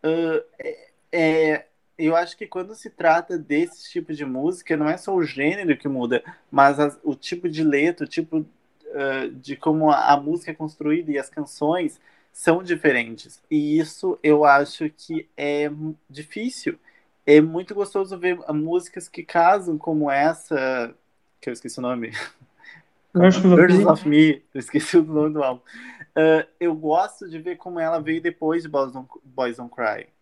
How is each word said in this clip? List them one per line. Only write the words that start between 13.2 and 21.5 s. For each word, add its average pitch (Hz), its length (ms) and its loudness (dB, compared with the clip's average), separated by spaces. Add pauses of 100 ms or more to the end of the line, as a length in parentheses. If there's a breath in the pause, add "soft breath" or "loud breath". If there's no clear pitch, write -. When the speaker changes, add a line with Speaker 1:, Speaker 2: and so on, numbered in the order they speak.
Speaker 1:
E 151 280 0
isso 160 440 -4
eu 151 220 4
acho 143 460 2
que - 460 -12
é 147 320 -4
mu-, 151 280 -10 (140)
difícil. 208 680 -10 (500 soft breath)
É 151 140 10
muito 165 340 -2
gostoso 196 440 -4
ver 175 180 -2 (160)
músicas 165 560 -4
que - 140 -16
casam 175 560 2
como 151 320 -2
essa, 135 840 -2 (480)
que - 80 -10
eu 123 60 -8